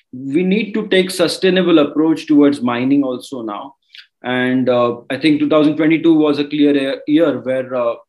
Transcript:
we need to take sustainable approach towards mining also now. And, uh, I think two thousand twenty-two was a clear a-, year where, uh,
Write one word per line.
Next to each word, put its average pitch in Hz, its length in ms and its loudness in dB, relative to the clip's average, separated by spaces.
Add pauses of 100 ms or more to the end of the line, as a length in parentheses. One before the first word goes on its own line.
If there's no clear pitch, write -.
(140)
we 135 280 -2
need 196 300 0
to 214 160 -4
take 185 240 0
sustainable 175 680 2
approach 156 480 0
towards 143 340 4
mining 127 420 0
also 127 380 -8
now. 110 340 -12 (480)
And, 127 460 -2
uh, 120 400 0
I 131 80 -6
think 147 240 2
two 143 80 0
thousand 151 260 2
twenty-two 160 380 2
was 151 260 2
a 143 60 -2
clear 143 480 0
a-, - 140 -10
year 147 340 2
where, 127 340 -4
uh, 117 200 -2 (140)